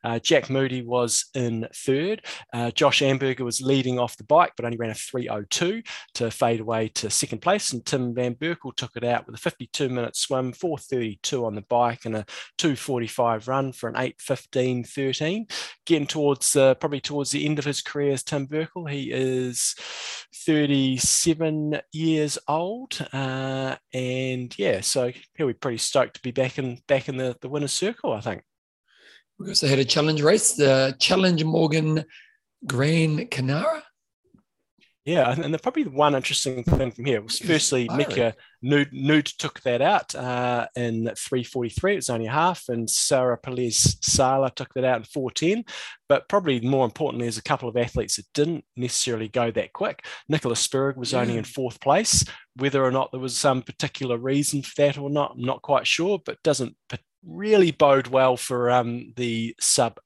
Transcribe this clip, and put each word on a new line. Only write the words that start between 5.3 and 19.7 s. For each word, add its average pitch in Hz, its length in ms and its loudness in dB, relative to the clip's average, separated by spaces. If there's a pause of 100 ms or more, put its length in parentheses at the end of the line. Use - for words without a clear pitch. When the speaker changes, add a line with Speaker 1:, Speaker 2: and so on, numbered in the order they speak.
Speaker 1:
two 214 340 -2 (300)
to 113 180 -2
fade 117 300 0
away 110 280 -2
to - 200 -6
second - 320 -2
place. 202 320 0
And 120 120 -8
Tim 123 300 -2
Van 123 200 -2
Berkel 160 420 -6
took - 180 -8
it 120 100 -8
out 120 220 0
with 113 80 -16
a 107 40 -16
fifty-two - 500 -4
minute 123 280 -4
swim, 131 360 -2
four 160 240 -4
thirty-two 120 720 -4
on 107 80 -4
the 104 80 -8
bike, 120 420 0
and 113 100 -6
a 107 120 -6 (320)
two 147 180 0
forty-five 117 720 -2
run 135 240 -2
for 120 160 -8
an - 80 -6
eight - 240 -4
fifteen 127 640 -2
thirteen. 151 640 -4 (400)
Getting 151 200 2
towards, 143 480 0
uh, 135 200 6
probably 143 260 -4
towards 143 300 -4
the 147 160 -2
end 151 120 0
of 139 60 -4
his 143 160 -4
career 143 320 -2
as 131 100 -2
Tim 139 240 -4
Berkel. 156 440 -6
He 139 220 -6
is 127 640 -2 (680)